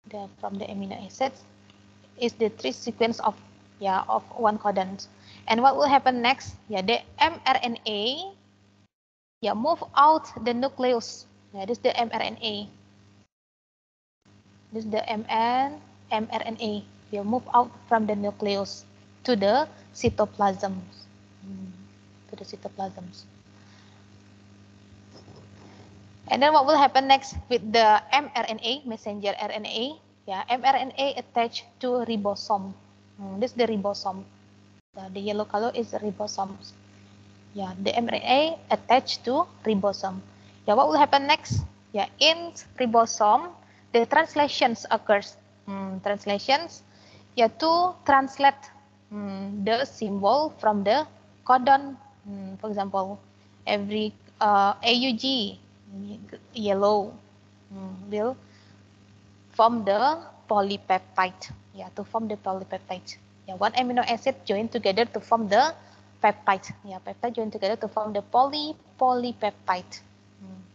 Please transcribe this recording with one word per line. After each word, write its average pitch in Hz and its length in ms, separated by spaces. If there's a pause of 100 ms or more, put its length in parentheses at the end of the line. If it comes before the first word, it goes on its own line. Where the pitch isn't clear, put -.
The, 202 180 (140)
from 196 160
the 208 80
amino 196 400
acids 262 380 (720)
is 233 160
the 220 160
three 247 240
sequence 226 480
of, - 160 (420)
yeah, 190 300
of 220 140 (120)
one 214 220
codon. 196 480 (420)
And 226 140
what 269 160
will 285 100
happen 262 340
next? 254 360 (100)
Yeah, 202 140
the 214 180 (220)
mRNA, 262 1120 (1080)
yeah, 202 120
move 285 280 (140)
out 302 320 (160)
the 240 100
nucleus. 254 720 (300)
Yeah, 196 100
this 233 120
is - 60
the 247 120
mRNA. 220 720 (2000)
This 220 120
is 208 60
the 214 180
M 220 200
N, 254 520 (300)
mRNA. 220 720 (280)
Will 202 120
move 233 300
out 240 180 (160)
from 226 180
the 208 100
nucleus 202 680 (380)
to 247 120
the 214 320 (280)
cytoplasm. 196 840 (640)
Hmm, 190 300 (580)
to 208 60
the 196 100
cytoplasm. 190 640 (3250)
And 247 160
then 302 100
what 277 140
will 302 100
happen 269 300
next 269 260 (160)
with 233 240
the 214 300 (100)
mRNA, 247 720
messenger 208 540
R 208 100
N 208 160
A? 254 320 (300)
Yeah, 190 180
mRNA 262 720
attached - 480 (140)
to 247 260
ribosome. 202 680 (440)
Hmm, 196 220
this 240 120
is 240 60
the 240 80
ribosome. 202 560 (760)
Yeah, 190 160
the 202 80
yellow 208 240
color 208 280
is 226 200
ribosomes. 202 800 (800)
Yeah, 190 280
the 196 120
mRNA 247 680 (100)
attached - 560
to 294 200 (200)
ribosome. 196 560 (460)
Yeah, 208 60
what 269 140
will 311 100
happen 277 280
next? - 400 (280)
Yeah, 202 120 (140)
in 330 340 (240)
ribosome, 226 720 (440)
the 233 120
translations 294 840
occurs. 208 460 (280)
Hmm, 196 400
translations, 208 800 (540)
yeah, 226 120 (120)
to 339 320 (120)
translate, 277 560 (480)
hmm, 202 540
the 233 220
symbol 220 720
from 208 260
the 254 240 (380)
codon. 269 520 (280)
Hmm, 196 360
for 214 80
example, 196 500 (460)
every, 208 480 (280)
uh, 202 320 (100)
A 233 100
U 247 200
G, 220 460 (920)
yellow, 202 600 (600)
hmm, 190 200 (160)
will 214 280 (1160)
form 226 320
the 254 360 (280)
polypeptide. 196 1000 (240)
Yeah, 185 220
to 208 80
form 226 240
the 208 100
polypeptide. 190 800 (300)
Yeah, 185 80
one 208 180
amino 247 320
acid 240 300 (100)
join 220 240
together 214 360
to 220 140
form 226 300
the 269 240 (480)
peptide. 202 480 (160)
Yeah, 190 160
peptide 233 320
join 220 160
together 208 280
to 220 100
form 214 260
the 202 80
poly-, 285 540 (240)
polypeptide. 233 1000 (360)
Hmm. 190 240 (140)